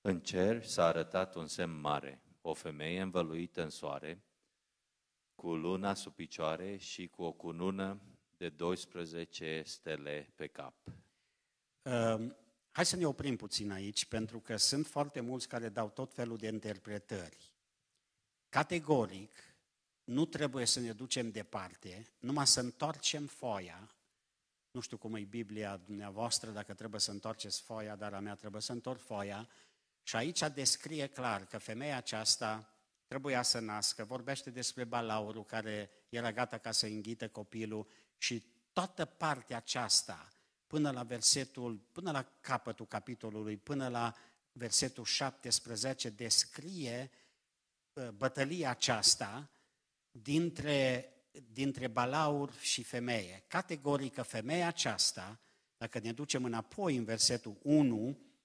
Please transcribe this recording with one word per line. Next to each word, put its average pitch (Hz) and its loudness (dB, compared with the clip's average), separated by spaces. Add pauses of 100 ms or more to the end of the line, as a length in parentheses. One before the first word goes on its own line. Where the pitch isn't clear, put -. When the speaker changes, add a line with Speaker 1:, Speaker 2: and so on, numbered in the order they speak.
Speaker 1:
În 92 2
cer 107 2
s-a 85 4
arătat 82 2
un 80 -6
semn 82 -4
mare, 69 -2 (200)
o 82 -4
femeie 80 -4
învăluită 85 0
în 78 -4
soare, 76 -6 (1120)
cu 85 -4
luna 92 0
sub - -6
picioare 85 -4
și 87 -10
cu - -10
o 82 -2
cunună 95 -2 (360)
de 87 -6
doisprezece 82 -4
stele 73 -6
pe 78 -8
cap. 67 -12 (1080)
Speaker 2:
Ehm, 113 2 (360)
hai 170 4
să 175 2
ne 175 2
oprim 135 0
puțin 104 -4
aici, 98 -2
pentru 110 -4
că 110 -6
sunt 143 4
foarte 143 -2
mulți 123 -4
care 117 -4
dau 107 -2
tot 131 -8
felul 117 -4
de 110 -4
interpretări. 101 -6 (1000)
Categoric, 135 2 (720)
nu 139 2
trebuie 135 -2
să - 4
ne 117 -2
ducem 120 -2
departe, 95 -8 (120)
numai 139 2
să - 8
întoarcem 147 -2
foaia. 98 -6 (760)
Nu 127 -6
știu 117 -8
cum 113 -6
e 104 -4
Biblia 104 -4
dumneavoastră, 104 -2
dacă 101 -8
trebuie 107 -8
să 104 0
întoarceți 101 -6
foaia, 107 -8
dar 101 -6
a 98 -6
mea 101 -6
trebuie 104 -10
să - -6
întorc 120 -6
foaia. 101 -6 (540)
Și - -6
aici 139 2 (140)
descrie 139 2
clar 110 -2
că 110 -8
femeia 127 -4
aceasta 110 0 (320)
trebuia 135 0
să 120 4
nască, 107 -2
vorbește 127 -4
despre 123 -4
balaurul 110 -2
care 107 -4 (200)
era 117 -2
gata 117 -2
ca 113 -6
să - 2
înghită 107 -6
copilul 107 -6 (300)
și - -2 (300)
toată 180 0
partea 135 -2
aceasta, - 0 (360)
până 147 2
la 123 -4
versetul, 120 2 (140)
până 175 -4
la 135 0 (180)
capătul 120 -4
capitolului, 107 -6
până 135 -4
la 117 0 (360)
versetul 120 0
șaptesprezece, 123 0
descrie, 123 0 (840)
ă, 123 -6
bătălia 135 2
aceasta 117 4 (600)
dintre, 143 2 (380)
dintre 131 0
balaur 139 2
și - 0
femeie. 113 -2
Categoric 143 0
că 127 -4
femeia 147 0
aceasta, 110 0 (380)
dacă 117 -4
ne 113 -2
ducem 131 0
înapoi 127 0
în 120 2
versetul 113 2
unu 139 6 (260)